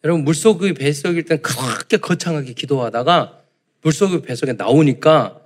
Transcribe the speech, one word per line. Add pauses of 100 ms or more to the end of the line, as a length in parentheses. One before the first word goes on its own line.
여러분,
물속의
뱃속일
땐
그렇게
거창하게
기도하다가 (400)
물속의
뱃속에
나오니까